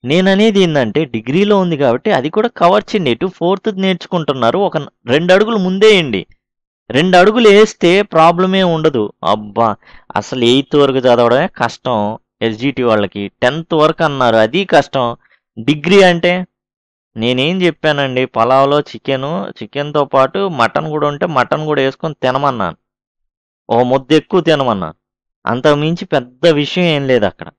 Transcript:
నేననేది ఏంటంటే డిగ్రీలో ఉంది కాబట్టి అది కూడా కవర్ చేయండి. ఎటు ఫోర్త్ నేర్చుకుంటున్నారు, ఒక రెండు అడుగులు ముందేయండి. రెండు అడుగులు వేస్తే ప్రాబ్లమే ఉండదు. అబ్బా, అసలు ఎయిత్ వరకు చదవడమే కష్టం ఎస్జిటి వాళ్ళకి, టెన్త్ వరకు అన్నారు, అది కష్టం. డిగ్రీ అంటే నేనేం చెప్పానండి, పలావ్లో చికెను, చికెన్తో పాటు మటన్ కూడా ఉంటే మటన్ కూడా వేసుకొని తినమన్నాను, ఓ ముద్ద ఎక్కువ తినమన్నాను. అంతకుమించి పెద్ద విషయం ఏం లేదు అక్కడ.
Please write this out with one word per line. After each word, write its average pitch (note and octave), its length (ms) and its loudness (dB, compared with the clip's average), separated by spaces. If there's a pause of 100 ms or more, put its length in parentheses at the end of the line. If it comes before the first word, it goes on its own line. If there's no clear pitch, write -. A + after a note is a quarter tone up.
(100)
నేననేది G3 540 2
ఏంటంటే C#3+ 360 0 (160)
డిగ్రీలో G3 480 0
ఉంది E3+ 200 -2
కాబట్టి B2+ 260 0 (100)
అది B2 80 -6 (100)
కూడా G#3+ 100 -2 (140)
కవర్ G3 260 2
చేయండి. E3 280 -2
ఎటు F#3 100 -6 (120)
ఫోర్త్ G3 320 -2 (140)
నేర్చుకుంటున్నారు, D#3 720 -2 (100)
ఒక D#3 80 -6 (380)
రెండు E3+ 220 0
అడుగులు G#3+ 300 0
ముందేయండి. F#3 580 2 (720)
రెండు F3+ 240 2
అడుగులు G#3+ 380 4
వేస్తే G3 340 2 (240)
ప్రాబ్లమే F#3 480 2 (100)
ఉండదు. D3+ 300 0 (300)
అబ్బా, G#2+ 360 -2 (500)
అసలు B2+ 220 -6 (120)
ఎయిత్ C#3 280 0
వరకు C3+ 240 2
చదవడమే A#2+ 400 4 (160)
కష్టం A#2+ 340 -4 (500)
ఎస్జిటి B2 420 -4
వాళ్ళకి, G#2 340 -2 (200)
టెన్త్ D3+ 380 -2
వరకు D#3+ 260 0
అన్నారు, B2+ 380 0
అది C3 160 -2 (120)
కష్టం. C#3 320 0 (640)
డిగ్రీ D#3 300 2 (120)
అంటే F3 220 0 (880)
నేనేం B2+ 420 -2
చెప్పానండి, C#3+ 580 -2 (140)
పలావ్లో C3+ 420 2 (120)
చికెను, C3+ 420 -6 (260)
చికెన్తో D3 440 -6 (120)
పాటు C3+ 260 2 (200)
మటన్ C#3+ 340 -2
కూడా D3+ 180 -2
ఉంటే D3 140 -6 (100)
మటన్ C#3 340 -2
కూడా C#3+ 160 -2
వేసుకొని D3+ 300 -6 (100)
తినమన్నాను, B2+ 500 -2 (920)
ఓ A#2 100 0 (140)
ముద్ద C3 280 -2
ఎక్కువ F3+ 300 -2
తినమన్నాను. A2 460 -2 (560)
అంతకుమించి D3 520 0 (120)
పెద్ద B2 300 -4 (140)
విషయం E3+ 360 -2
ఏం C#3 160 -4
లేదు G#2 200 2
అక్కడ. E2 160 -18 (100)